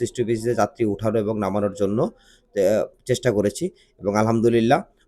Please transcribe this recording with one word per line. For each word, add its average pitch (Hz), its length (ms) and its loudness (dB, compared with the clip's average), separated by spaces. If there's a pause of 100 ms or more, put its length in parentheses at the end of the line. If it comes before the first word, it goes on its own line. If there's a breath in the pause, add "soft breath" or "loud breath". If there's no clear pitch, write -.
স্টপেজে 117 520 -4
যাত্রী 110 300 -2
উঠানো 107 340 0
এবং 107 200 -2
নামানোর 101 340 -2
জন্য, 101 300 -2
আহ, - 840 -2 (200)
চেষ্টা 123 260 0
করেছি 104 340 -2 (360 soft breath)
এবং 98 140 -2
আলহামদুলিল্লাহ 117 640 2 (280)